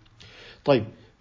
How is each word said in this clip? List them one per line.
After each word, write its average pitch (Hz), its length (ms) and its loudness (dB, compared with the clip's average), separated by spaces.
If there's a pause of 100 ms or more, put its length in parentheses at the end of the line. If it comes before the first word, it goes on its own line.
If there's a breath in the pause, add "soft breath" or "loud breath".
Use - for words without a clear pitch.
(640 soft breath)
طيب، 131 180 2 (380 soft breath)